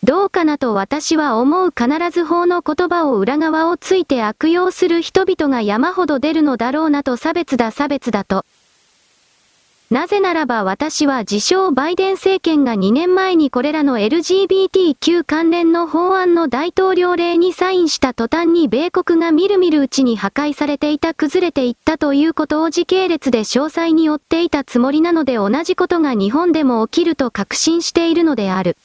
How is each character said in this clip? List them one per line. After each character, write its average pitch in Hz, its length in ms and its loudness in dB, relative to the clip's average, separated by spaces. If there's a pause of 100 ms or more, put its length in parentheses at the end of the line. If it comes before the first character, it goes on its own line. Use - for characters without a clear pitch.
ど 349 220 0
う 392 60 -4
か 349 160 0
な 302 100 0
と 247 160 -2
私 285 460 -2
は 285 180 0
思 302 300 2
う。 320 100 -2
必 240 140 0 (200)
ず 349 140 -2
法 349 220 0
の 349 160 0
言 330 260 -2
葉 339 180 0
を 247 120 0
裏 233 180 0
側 320 320 0
を 349 80 -2
つ - 180 -2
い 359 120 0
て 247 160 -2
悪 220 260 -2
用 359 220 2
す 359 180 -2
る 339 140 0
人 381 260 0
々 302 260 0
が 240 60 -2
山 226 320 0
ほ 359 140 -2
ど 294 120 0
出 302 140 0
る 311 100 2
の 285 140 2
だ 233 160 -2
ろ 311 120 0
う 320 60 0
な 285 120 0
と。 247 160 -2
差 320 160 -2
別 320 240 -2
だ、 226 120 0
差 285 160 -4
別 269 240 -4
だ 208 140 -2
と。 190 220 -4 (1400)
な 269 160 0
ぜ 403 140 0
な 381 120 0
ら 320 140 -2
ば、 226 180 -2
私 285 420 -2
は 269 120 0
自 208 220 -4
称 370 300 0
バ 277 200 0
イ 359 60 -4
デ 381 160 0
ン - 20 0
政 381 260 0
権 302 240 2
が 240 120 0
二 196 160 2
年 349 220 2
前 381 220 2
に 294 140 2
こ 247 100 -2
れ 294 120 -2
ら 302 100 0
の 269 160 2
エ 208 100 0
ル 320 140 0
ジ 359 140 0
ー 392 100 2
ビ 381 220 2
ー - 20 -
テ - 80 2
ィ 359 140 2
ー - 60 -2
キ 339 180 2
ュ - 20 2
ー 330 40 0
関 320 280 0
連 339 200 2
の 339 160 2
法 349 300 0
案 359 180 2
の 330 140 0
大 285 260 -4
統 381 200 2
領 359 200 2
令 349 220 0
に 349 160 2
サ 370 180 -2
イ 359 120 2
ン 311 80 2
し - 80 -6
た 254 160 -2
途 226 120 -4
端 330 260 0
に、 339 160 4
米 294 220 0
国 349 300 0
が 339 120 0
み 339 160 2
る 403 100 2
み 359 120 4
る 302 120 2
う 262 60 0
ち - 140 -2
に 240 140 0
破 196 120 -4
壊 294 260 -4
さ - 100 -4
れ 285 140 -2
て 302 140 -2
い 294 60 -2
た、 330 140 -2
崩 339 360 0
れ - 40 -4
て 262 140 -2
い 247 60 -2
っ - 120 -8
た 320 140 0
と 285 160 0
い 285 100 4
う 320 80 0
こ 311 140 -4
と 302 160 -2
を 330 80 0
時 339 160 -2
系 381 200 0
列 330 240 -2
で 233 100 2
詳 240 280 -2
細 330 240 -4
に 320 160 2
追 302 60 0
っ 302 40 -4
て 330 260 -2
い 339 40 -2
た 285 160 -2
つ - 140 -2
も 262 140 2
り 311 100 2
な 339 100 2
の 320 120 0
で、 254 120 -2
同 208 140 0 (120)
じ 359 140 -4
こ 359 120 0
と 349 120 0
が 285 140 0
日 202 180 0
本 339 200 2
で 311 120 0
も 233 240 2
起 - 140 0
き - 20 2
る 320 120 0
と 247 140 -4
確 - 240 -8
信 330 280 0
し - 100 -8
て 339 180 0
い 320 40 2
る 339 100 2
の 311 100 2
で 202 160 -2
あ 190 120 -2
る。 180 220 -2